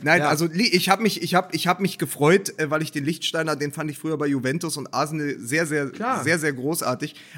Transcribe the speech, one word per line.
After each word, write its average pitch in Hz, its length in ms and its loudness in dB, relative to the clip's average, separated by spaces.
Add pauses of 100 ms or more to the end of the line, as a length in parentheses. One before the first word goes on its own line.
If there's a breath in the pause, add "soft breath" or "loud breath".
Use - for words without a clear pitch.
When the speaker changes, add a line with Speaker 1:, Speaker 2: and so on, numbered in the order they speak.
Speaker 1:
nein, 160 200 4
Speaker 2:
Ja. 147 80 2
Speaker 1:
also 151 160 2
li-, 170 220 0
ich 175 220 2
hab 196 120 6
mich, 214 200 0
ich 175 140 0
hab, 160 180 2
ich 160 140 -2
hab 180 120 2
mich 190 180 -2
gefreut, 170 600 2
äh, 156 120 -2
weil 156 120 0
ich 156 100 -6
den 143 140 -4
Lichtsteiner, 160 500 -2
den 143 160 -4
fand 156 200 -6
ich 143 60 -14
früher 160 200 -4
bei 147 100 0
Juventus 139 500 0
und 135 160 -10
Arsenal 147 460 -2
sehr, 139 260 0
sehr, 143 240 -2
Speaker 2:
Klar. 233 340 -4
Speaker 1:
sehr, 160 160 2
sehr 151 140 0
großartig. 135 640 -4 (220 loud breath)